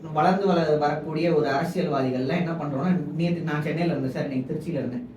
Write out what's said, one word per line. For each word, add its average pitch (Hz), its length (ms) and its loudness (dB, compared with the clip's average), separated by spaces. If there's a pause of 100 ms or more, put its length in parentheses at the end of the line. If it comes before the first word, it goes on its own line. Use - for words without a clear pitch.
(140)
வளர்ந்து 185 320 4
வள-, 160 320 4
வரக்கூடிய 156 560 0
ஒரு 147 160 4
அரசியல்வாதிகள்லாம் 135 920 0
என்ன 165 120 -2
பண்றோம்னா, 147 380 -2 (220)
நேத்து 170 280 0
நான் 151 220 -2
சென்னையில 160 300 0
இருந்தேன் 131 200 -2
சார், 143 140 -2
இன்னைக்கு 131 220 -2
திருச்சியில 156 320 -4
இருந்தேன். 120 240 -6 (120)